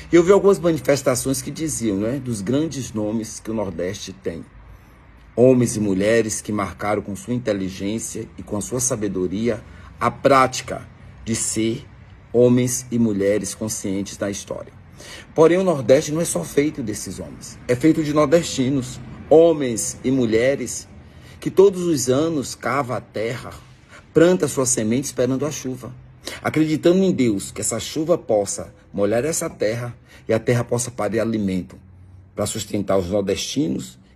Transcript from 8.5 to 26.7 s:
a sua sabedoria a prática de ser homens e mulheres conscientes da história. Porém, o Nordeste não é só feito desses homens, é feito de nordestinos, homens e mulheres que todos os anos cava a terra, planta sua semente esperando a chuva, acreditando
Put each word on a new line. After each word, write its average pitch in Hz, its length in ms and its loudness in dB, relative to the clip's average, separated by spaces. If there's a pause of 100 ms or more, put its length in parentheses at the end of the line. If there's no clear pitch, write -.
a 101 40 -4
sua 123 200 -6
sabedoria 104 840 -2 (380)
a 120 100 0
prática - 760 2 (380)
de 113 100 -4
ser 113 520 -2 (460)
homens 123 580 4
e 120 80 0
mulheres 101 560 0
conscientes 101 640 -6
da 101 140 -4
história. - 420 -10 (640)
Porém, 160 240 6
o 190 60 0
Nordeste 147 480 4
não 156 80 -2
é 175 40 -2
só 170 200 -4
feito 147 380 -2
desses 98 360 -8
homens, 73 400 -16 (100)
é 123 60 0
feito 160 280 2
de 147 120 -4
nordestinos, 139 880 0 (280)
homens 151 760 4
e 123 60 0
mulheres 127 800 0 (520)
que 147 100 -6
todos 185 320 6
os 147 260 0
anos 143 460 0
cava 123 420 -4
a 101 40 -6
terra, 110 520 -8 (600)
planta 175 320 6
sua 135 180 0
semente 120 420 0
esperando 131 380 -2
a 151 60 -4
chuva, 127 420 -10 (480)
acreditando 156 600 2